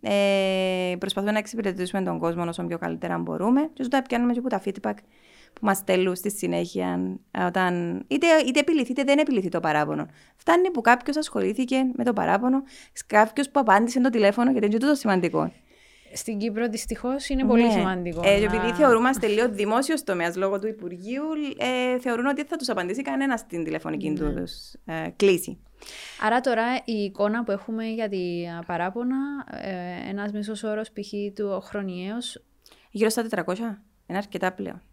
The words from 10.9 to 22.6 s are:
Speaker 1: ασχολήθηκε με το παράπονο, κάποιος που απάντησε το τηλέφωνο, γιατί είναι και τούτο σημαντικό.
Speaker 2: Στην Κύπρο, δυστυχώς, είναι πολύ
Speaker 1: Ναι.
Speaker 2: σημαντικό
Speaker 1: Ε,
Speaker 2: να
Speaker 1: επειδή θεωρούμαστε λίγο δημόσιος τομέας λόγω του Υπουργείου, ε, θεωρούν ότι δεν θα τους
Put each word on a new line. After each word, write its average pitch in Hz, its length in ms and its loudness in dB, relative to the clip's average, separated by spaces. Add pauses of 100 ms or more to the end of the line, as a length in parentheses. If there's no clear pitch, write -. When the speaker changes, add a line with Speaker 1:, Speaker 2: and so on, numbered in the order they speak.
Speaker 1:
ασχολήθηκε 247 600 -2 (200)
με 247 80 -2
το 240 80 2
παράπονο, 214 500 2 (440)
κάποιος 220 440 4
που 285 100 2
απάντησε 233 400 6
το 254 100 4
τηλέφωνο, 226 400 4
γιατί 240 160 2
είναι 208 100 2
και 226 80 2
τούτο 294 100 6
σημαντικό. 175 580 0 (600)
Speaker 2:
Στην 220 240 -6
Κύπρο, 226 300 -2
δυστυχώς, 247 600 -6
είναι 262 160 0
πολύ 226 200 6
Speaker 1:
Ναι. 233 60 6
Speaker 2:
σημαντικό 175 540 0
Speaker 1:
Ε, 202 140 6
Speaker 2:
να 214 60 4
Speaker 1:
επειδή 214 280 2
θεωρούμαστε 247 540 6
λίγο 214 220 4
δημόσιος 226 560 0
τομέας 175 320 -2
λόγω 196 220 0
του 202 80 -4
Υπουργείου, 208 560 -8 (360)
ε, 254 400 0
θεωρούν 247 280 -2
ότι 285 80 2
δεν 294 120 -4
θα 339 100 -6
τους 277 120 -4